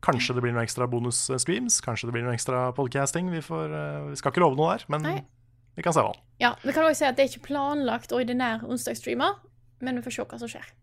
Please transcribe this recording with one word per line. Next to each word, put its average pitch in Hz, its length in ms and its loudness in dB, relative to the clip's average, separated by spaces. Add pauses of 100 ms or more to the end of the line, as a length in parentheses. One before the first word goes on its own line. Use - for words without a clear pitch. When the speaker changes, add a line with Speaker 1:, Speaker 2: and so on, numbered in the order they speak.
Speaker 1:
Kanskje 127 340 2
det 123 80 0
blir 120 100 0
noen 117 100 0
ekstra 123 240 -2
bonus-streams, 127 920 0
kanskje 117 260 -4
det 120 60 -4
blir 117 100 -2
noen 120 120 0
ekstra 127 380 0
podcasting. 139 580 0
Vi 165 100 -4
får, 156 320 -4
eh, 147 380 -6
vi 143 40 -8
skal 139 160 0
ikke 175 140 0
love 135 100 6
noe 165 220 2
der, - 100 -10
men 151 140 0
Speaker 2:
Nei. 302 240 -2 (500)
Speaker 1:
vi 165 80 -8
kan 175 80 2
se 151 80 6
hva. 101 140 2 (260)
Speaker 2:
Ja, 240 240 4
vi 269 80 0
kan 320 140 4
også 302 100 6
si 302 100 2
at 254 120 2
det 277 120 6
er - 80 -10
ikke - 120 -18
planlagt 277 640 -2
ordinær 240 500 0
onsdagsstreamer, 240 720 -2 (460)
men 254 140 -4
vi 240 60 -4
får 233 120 -8
se - 100 -6
hva 233 160 -12
som 233 80 -10
skjer. - 180 -14 (180)